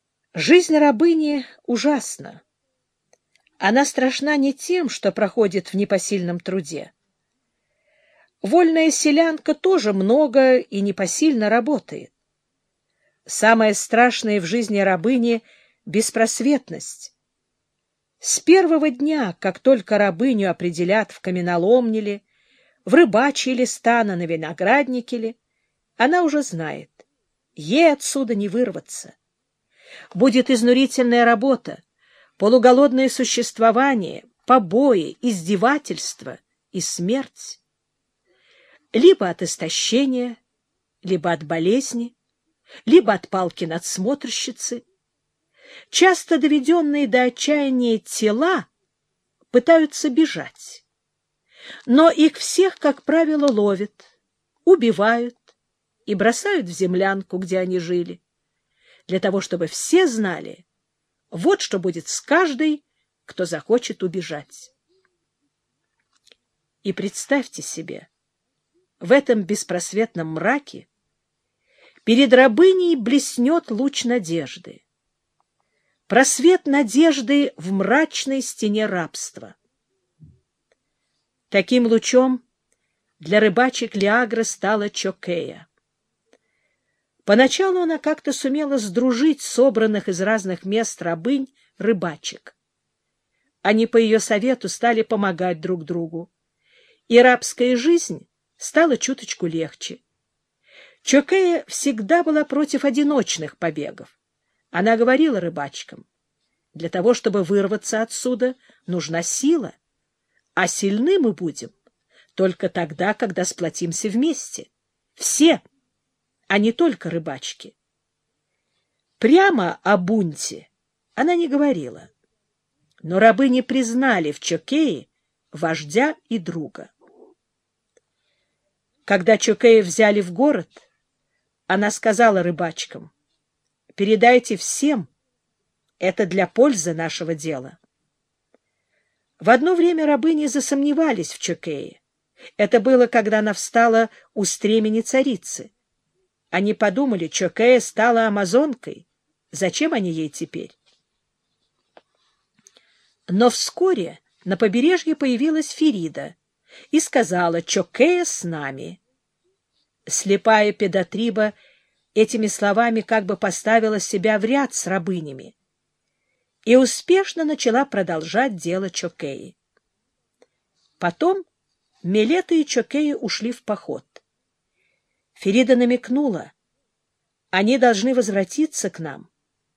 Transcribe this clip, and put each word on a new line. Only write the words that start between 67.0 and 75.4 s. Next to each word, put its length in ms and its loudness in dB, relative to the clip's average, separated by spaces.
себе, 460 -14
в 140 -2
этом 300 2
беспросветном 920 -6
мраке 560 -4
перед 300 4
рабыней 640 6
блеснёт 720 -2
луч 340 -4
надежды. 800 -6